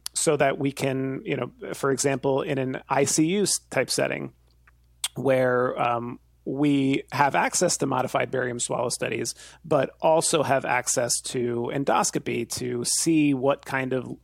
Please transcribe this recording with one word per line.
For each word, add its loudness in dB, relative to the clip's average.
so 2
that 2
we 0
can, -4
you -4
know, -4
for 0
example, 2
in -2
an -4
I 4
C 4
U 2
s-, 0
type 0
setting -2
where, 2
um, -2
we 0
have 2
access 0
to -2
modified -2
barium -4
swallow -2
studies, -4
but 2
also 4
have 2
access 0
to -4
endoscopy 0
to -4
see 4
what 0
kind -2
of, -4